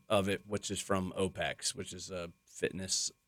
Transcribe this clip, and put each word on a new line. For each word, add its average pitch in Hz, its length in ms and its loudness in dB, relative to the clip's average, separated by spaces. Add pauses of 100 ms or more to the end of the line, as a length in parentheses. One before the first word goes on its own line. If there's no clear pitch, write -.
of 98 200 6
it, 98 180 0
which 104 240 -2
is 98 100 -2
from 92 380 2
opex, 87 560 0
which 95 180 -8
is 90 180 -10
a 87 200 -4 (160)
fitness - 640 0 (180)